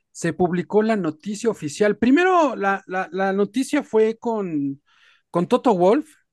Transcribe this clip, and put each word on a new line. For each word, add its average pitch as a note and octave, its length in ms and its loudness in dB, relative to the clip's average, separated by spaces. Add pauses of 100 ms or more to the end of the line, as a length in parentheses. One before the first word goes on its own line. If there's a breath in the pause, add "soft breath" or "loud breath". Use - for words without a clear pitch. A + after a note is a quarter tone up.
(100)
se E3+ 220 -4
publicó F3+ 500 0
la A3 140 0
noticia G3 540 -4
oficial. G3+ 480 -2
Primero, D#4+ 580 2
la, G3 300 -2
la, F#3 260 -6
la F#3+ 200 -2
noticia G#3 500 -2
fue A3 360 0
con, E3 640 -4 (480 soft breath)
con E3+ 180 0
Toto B3 280 2
Wolff, G3+ 320 4 (240)